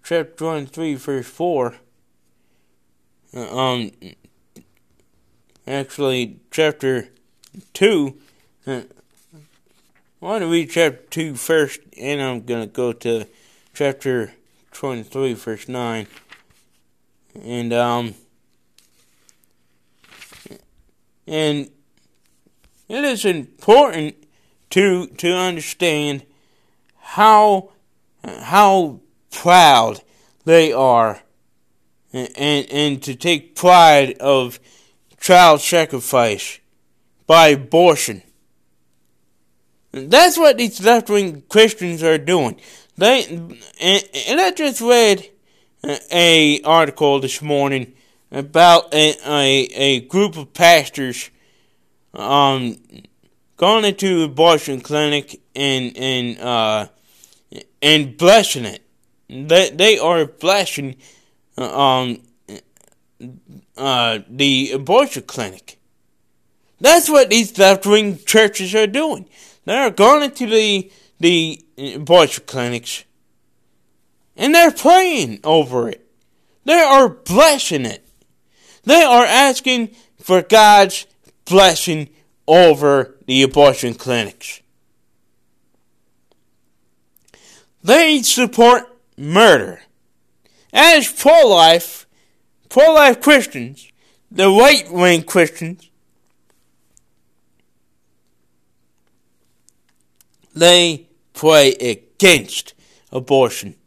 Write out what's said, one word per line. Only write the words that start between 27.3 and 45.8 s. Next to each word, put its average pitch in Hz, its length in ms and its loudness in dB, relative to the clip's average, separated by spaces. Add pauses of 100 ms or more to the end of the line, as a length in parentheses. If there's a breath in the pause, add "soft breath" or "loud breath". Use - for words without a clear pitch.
how 180 760 -2 (320)
proud 143 680 2 (440)
they 160 260 4
are, 117 520 0 (880)
and, 127 260 -12
and, 143 340 -4
and 143 300 -6
to 135 140 -12
take 165 400 -8
pride 160 640 4
of 131 400 -2 (600)
child 175 420 4
sacrifice 123 960 -4 (680)
by 160 220 6
abortion. 143 760 0 (1700)
That's 262 460 0
what 302 220 2
these 202 240 -8
left-wing 208 680 -2
Christians 180 540 0
are 160 160 0
doing. 143 420 -4 (340 soft breath)
They, 226 300 0
and, 170 320 -18 (240)
and 180 580 -4
I 370 120 0
just 302 300 -8
read 226 500 0 (840)